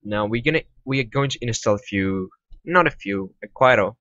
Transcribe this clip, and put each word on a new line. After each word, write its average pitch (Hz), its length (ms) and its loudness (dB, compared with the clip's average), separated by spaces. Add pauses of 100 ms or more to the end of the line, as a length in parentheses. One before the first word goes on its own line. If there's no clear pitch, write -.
Now 104 200 -2
we're 117 160 -2
gonna, 156 180 0 (240)
we 135 160 -2
are 127 40 0
going 139 260 -2
to - 100 -8
install 110 360 0
a - 20 -4
few, 95 500 -2 (340)
not 175 240 2
a - 40 2
few, 98 520 -6
uh, - 120 -16
quite 127 240 6
a 101 220 0